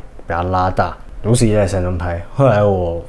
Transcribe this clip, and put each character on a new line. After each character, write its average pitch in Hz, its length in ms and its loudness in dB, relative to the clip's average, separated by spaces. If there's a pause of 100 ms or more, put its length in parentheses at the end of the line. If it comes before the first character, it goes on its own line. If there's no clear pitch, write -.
(260)
把 - 100 -4
它 85 80 0
拉 92 260 0
大， - 260 -2 (260)
如 107 120 2
此 120 120 4
一 107 60 2
来 104 140 4
才 92 140 -2
能 90 180 -2
拍。 87 240 -4 (120)
后 135 120 4
来 104 180 4
我 90 440 0